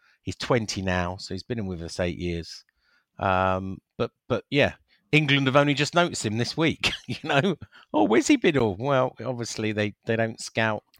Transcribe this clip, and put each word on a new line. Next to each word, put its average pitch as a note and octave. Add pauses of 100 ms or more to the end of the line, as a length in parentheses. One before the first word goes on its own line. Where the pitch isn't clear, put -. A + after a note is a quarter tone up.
(240)
He's -
twenty A2
now, F2+
so -
he's F#2+
been A#2+
in G2
with F2
us E2
eight F2+
years. E2+ (560)
Um, F#2+ (180)
but, A#2 (180)
but -
yeah, C3 (380)
England C#3
have C3
only C#3+
just C#3
noticed E3+
him A2
this A#2+
week. D#3
<laughs> -
You B2 (100)
know, D3+ (380)
"Oh, D#4
where's A#3
he D4
been E3+
all?" G#2+
Well, C3 (120)
obviously A2+
they, G#2 (100)
they A2+
don't A2+
scout A2 (180)